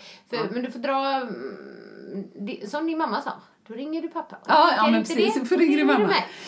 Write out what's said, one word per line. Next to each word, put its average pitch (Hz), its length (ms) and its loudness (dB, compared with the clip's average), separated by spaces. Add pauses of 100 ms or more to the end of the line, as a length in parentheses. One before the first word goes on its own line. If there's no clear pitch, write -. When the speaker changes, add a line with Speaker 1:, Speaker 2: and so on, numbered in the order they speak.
(300)
Speaker 1:
För, 240 60 -4
Speaker 2:
Ja. 226 140 -2
Speaker 1:
men 247 120 -4
du 247 80 -6
får 254 80 -14
dra, 269 380 -2
mm, 82 1080 -10 (160)
det, 208 300 -10
som 311 160 -4
din 320 120 -2
mamma 277 240 -2
sa. - 80 -6 (380)
Då 220 60 -14
ringer 302 280 -6
du 330 60 -8
pappa. - 280 -10 (100)
Speaker 2:
Ja, 311 300 6
ja, 214 60 2
Speaker 1:
Är - 40 6
det 233 40 4
Speaker 2:
men 226 100 4
Speaker 1:
inte 330 140 -4
Speaker 2:
precis. - 200 4
Speaker 1:
det? 262 120 -2
Speaker 2:
Så 359 100 2
ringer 294 200 6
du 302 60 4
Speaker 1:
Ringer 285 120 4
du 240 40 4
Speaker 2:
mamma. 208 80 4
Speaker 1:
mig? 190 200 2 (220)